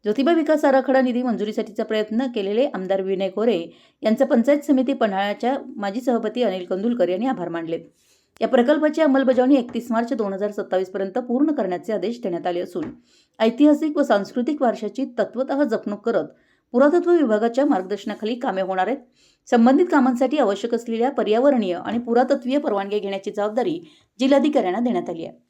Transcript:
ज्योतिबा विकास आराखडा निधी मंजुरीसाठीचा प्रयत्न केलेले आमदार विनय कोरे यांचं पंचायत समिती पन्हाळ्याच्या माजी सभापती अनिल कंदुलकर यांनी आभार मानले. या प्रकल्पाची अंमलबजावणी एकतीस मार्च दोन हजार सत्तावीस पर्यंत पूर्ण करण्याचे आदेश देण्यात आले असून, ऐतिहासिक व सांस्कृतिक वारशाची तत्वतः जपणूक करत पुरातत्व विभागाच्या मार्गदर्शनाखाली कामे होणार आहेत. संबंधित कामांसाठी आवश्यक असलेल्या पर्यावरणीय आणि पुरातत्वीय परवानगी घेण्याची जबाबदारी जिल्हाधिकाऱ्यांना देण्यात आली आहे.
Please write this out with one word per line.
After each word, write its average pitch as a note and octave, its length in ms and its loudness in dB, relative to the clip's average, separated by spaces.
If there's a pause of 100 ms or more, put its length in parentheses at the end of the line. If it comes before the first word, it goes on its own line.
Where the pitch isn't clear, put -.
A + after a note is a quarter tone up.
ज्योतिबा C4 300 2
विकास D#4 320 2
आराखडा C4 360 4
निधी B3 220 0
मंजुरीसाठीचा G#3+ 600 -4
प्रयत्न A3 520 -2
केलेले G#3 380 0
आमदार F#3+ 280 -2
विनय F#3+ 280 -2
कोरे F#3+ 380 -2 (340)
यांचं A3 240 2
पंचायत C4 340 2
समिती C4+ 340 2
पन्हाळ्याच्या G#3 640 -2 (180)
माजी G3+ 260 -6
सभापती A#3 420 -2
अनिल F#3 220 -2
कंदुलकर F#3+ 440 0
यांनी F#3+ 160 -2
आभार F3+ 240 -4
मानले. E3 300 -6 (640)
या A3 60 0
प्रकल्पाची D4+ 540 2
अंमलबजावणी C4 540 4
एकतीस A#3+ 340 -4
मार्च A#3 240 -2
दोन G#3 200 -4
हजार G3+ 180 -4
सत्तावीस F#3+ 380 -4
पर्यंत G3 280 -6
पूर्ण B3+ 340 0
करण्याचे G3 420 -4
आदेश G#3 300 -4
देण्यात F3 240 -4
आले F3 140 -4
असून, F3+ 220 -8 (560)
ऐतिहासिक D4 580 2
व D4 60 2
सांस्कृतिक B3 580 0
वारशाची A3 440 -2 (140)
तत्वतः C4+ 440 -2
जपणूक G#3 360 -4
करत G#3 240 -2 (480)
पुरातत्व D#4 400 4
विभागाच्या A#3 540 2
मार्गदर्शनाखाली G#3 720 -4
कामे F#3+ 260 -4
होणार F#3 260 -2
आहेत. B3+ 100 -2 (520)
संबंधित B3 420 6
कामांसाठी C4 460 2
आवश्यक A#3 380 0
असलेल्या A#3 360 -2
पर्यावरणीय A3 640 2 (100)
आणि A3 140 -4
पुरातत्वीय B3 580 0
परवानगी G#3 420 -2
घेण्याची G3 320 -6
जबाबदारी G3+ 600 -4 (280)
जिल्हाधिकाऱ्यांना C4+ 600 2
देण्यात G#3+ 300 -2
आली E3 160 -8
आहे. - 100 -16 (140)